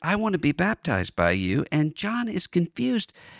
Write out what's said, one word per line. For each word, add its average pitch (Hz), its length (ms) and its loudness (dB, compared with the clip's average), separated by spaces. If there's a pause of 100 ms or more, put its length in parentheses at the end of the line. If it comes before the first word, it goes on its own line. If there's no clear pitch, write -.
"I 175 140 2
want 208 180 0
to 180 60 0
be 147 120 2
baptized 143 640 -2
by 87 160 4
you." 95 400 0
And 151 220 2
John 233 340 -4
is 214 200 -4
confused 226 640 -2 (260)